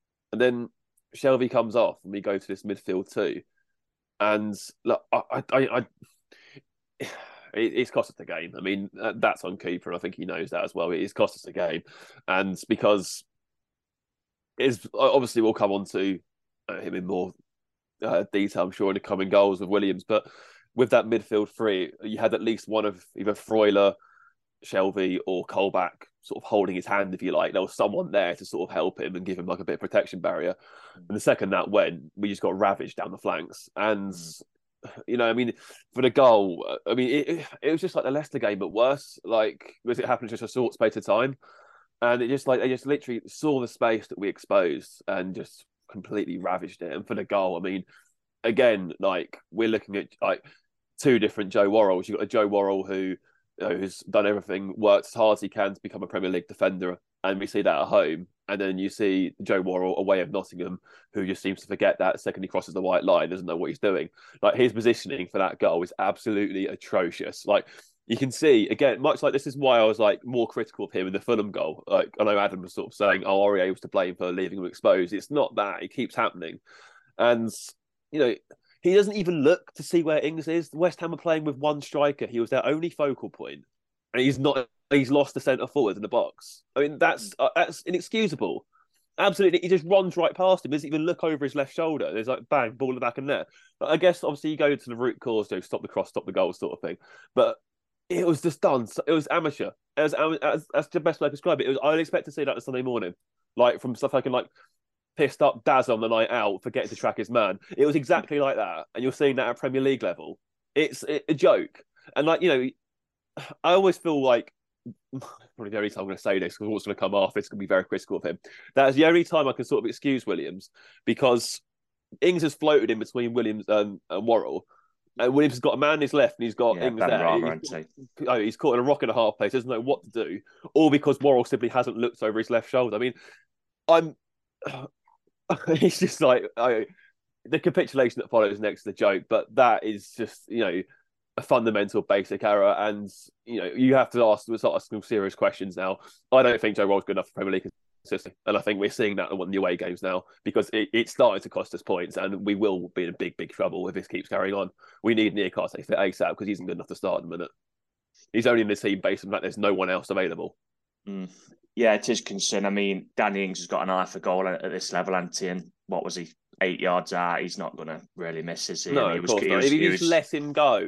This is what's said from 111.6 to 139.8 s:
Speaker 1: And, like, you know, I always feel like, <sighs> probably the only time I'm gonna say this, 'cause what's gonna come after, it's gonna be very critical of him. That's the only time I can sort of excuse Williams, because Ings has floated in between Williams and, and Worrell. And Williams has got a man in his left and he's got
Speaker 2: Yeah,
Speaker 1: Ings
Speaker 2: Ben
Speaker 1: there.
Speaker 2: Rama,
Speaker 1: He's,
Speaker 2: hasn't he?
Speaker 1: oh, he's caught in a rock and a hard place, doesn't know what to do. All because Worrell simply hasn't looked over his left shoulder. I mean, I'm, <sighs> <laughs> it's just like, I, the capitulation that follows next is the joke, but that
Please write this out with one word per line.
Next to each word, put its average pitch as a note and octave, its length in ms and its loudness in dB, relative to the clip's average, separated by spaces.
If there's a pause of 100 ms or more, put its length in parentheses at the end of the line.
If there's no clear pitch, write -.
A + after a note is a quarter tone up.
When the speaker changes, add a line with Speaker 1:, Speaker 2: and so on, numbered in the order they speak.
Speaker 1:
And, D3 100 2
like, E3 160 2
you F3+ 60 4
know, C3 200 2 (920)
I E3 100 4
always F#3+ 240 4
feel D3+ 260 -2
like, B2 300 2 (340)
<sighs> A#2+ 60 -14 (640)
probably G#2 140 -12
the A2 60 -6
only G#2 140 0
time F#2+ 120 -8
I'm G2 60 -8
gonna F#2+ 100 -6
say G2 200 0
this, F2+ 180 -4
'cause G#2 120 -8
what's G#2+ 180 -4
gonna G2+ 80 -4
come G2 200 -2
after, - 240 2
it's G2+ 100 -4
gonna G#2 120 -12
be G2 60 -10
very F#2 180 2
critical - 320 -6
of - 80 -6
him. F2 140 -6 (360)
That's C3+ 220 4
the D#3 100 6
only E3+ 180 6
time D#3 240 0
I B2+ 40 0
can B2 120 -6
sort A2 200 0
of A2+ 40 -2
excuse C3 380 -4
Williams, F2 440 -6 (340)
because A#2+ 560 2 (600)
Ings F3 220 4
has D#3 120 0
floated C#3+ 360 4
in A2+ 80 0
between A#2+ 360 -6
Williams G#2+ 340 -2
and, G#2 320 0 (100)
and G2 160 -4
Worrell. F#2 400 0 (520)
And B2 160 2
Williams D3 200 4
has B2 60 -12
got C#3 140 2
a - 20 -2
man D3 180 4
in D#3 80 0
his C#3+ 120 0
left C3+ 240 4
and A#2 60 -4
he's A2 100 -2
got A#2+ 220 2
Speaker 2:
Yeah, F2 100 -2
Speaker 1:
Ings A#2 140 -2
Speaker 2:
Ben F#2 100 2
Speaker 1:
there. G2+ 140 2
Speaker 2:
Rama, D#2+ 360 0
Speaker 1:
He's, D#2+ 100 -12
Speaker 2:
hasn't D#2+ 180 -10 (300)
he? D3+ 80 -8
Speaker 1:
oh, B2 140 2
he's G#2+ 160 -2
caught C#3 180 2
in B2 60 2
a - 40 2
rock C#3 180 2
and A#2+ 80 0
a G#2+ 40 0
hard A2+ 220 2
place, G#2 160 -2
doesn't B2+ 160 -2
know A#2 120 -4
what C3 240 -2
to G#2+ 60 -20
do. G2+ 300 -6 (340)
All D#3 160 8
because C#3+ 300 2
Worrell C3 240 6
simply A#2+ 240 -2
hasn't A#2+ 280 -2
looked A#2+ 260 -2
over A2 160 0
his A2+ 120 -4
left A2+ 200 0
shoulder. B2 260 0
I - 40 -2
mean, B2 140 -4 (760)
I'm, E3 280 4 (500)
<sighs> C3 200 -12 (640)
<laughs> - 180 -4
it's D#3+ 300 4
just - 220 -2
like, B2 240 6 (120)
I, A#2 300 0 (580)
the D3+ 140 -2
capitulation C3 640 0
that - 100 -10
follows G#2 300 2
next G#2 200 -4
is - 40 -18
the G#2 80 -8
joke, G2 360 2
but A2 260 0
that A#2 300 4